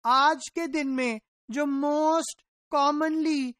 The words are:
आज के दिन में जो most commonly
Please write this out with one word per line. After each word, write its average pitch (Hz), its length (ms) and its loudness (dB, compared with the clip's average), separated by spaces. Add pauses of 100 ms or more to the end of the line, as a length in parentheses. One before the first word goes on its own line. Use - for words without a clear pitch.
आज 262 480 2
के 339 120 -4
दिन 285 220 -2
में 247 320 -2 (300)
जो 277 120 -2
most 294 800 0 (300)
commonly 294 840 0